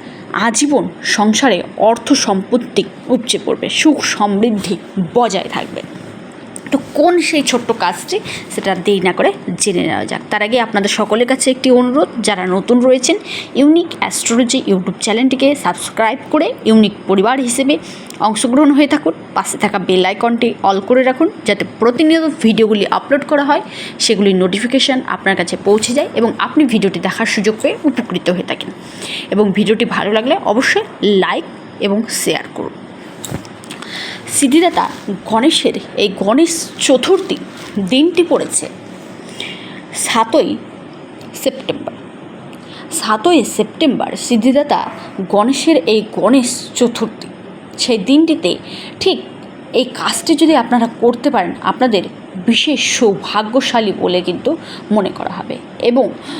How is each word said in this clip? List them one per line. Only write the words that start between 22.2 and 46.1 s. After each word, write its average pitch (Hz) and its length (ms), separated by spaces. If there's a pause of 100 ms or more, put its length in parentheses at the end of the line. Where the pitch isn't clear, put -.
ভিডিওগুলি 214 480
আপলোড 269 340
করা 285 200
হয় 302 180 (360)
সেগুলির 196 380
নোটিফিকেশন 233 720
আপনার 190 300
কাছে 180 200
পৌঁছে 214 360
যায় 285 220
এবং 226 240
আপনি 302 260
ভিডিওটি 196 360
দেখার 190 260
সুযোগ 214 360
পেয়ে 349 220
উপকৃত 233 460
হয়ে 180 200
থাকেন। - 200 (600)
এবং 196 220
ভিডিওটি 220 320
ভালো 190 280
লাগলে 233 220 (100)
অবশ্যই 262 400 (180)
লাইক 185 420 (360)
এবং 202 280
শেয়ার - 360 (100)
করুন। - 180 (1600)
সিদ্ধিদাতা 311 600 (360)
গণেশের 247 500 (220)
এই 202 120 (100)
গণেশ 254 500 (100)
চতুর্থী 302 580 (560)
দিনটি 339 300
পড়েছে - 440 (1300)
সাতই - 600 (800)
সেপ্টেম্বর। - 580 (1000)
সাতই 220 540
সেপ্টেম্বর 214 720
সিদ্ধিদাতা 247 720 (380)
গণেশের 262 480
এই 214 260 (100)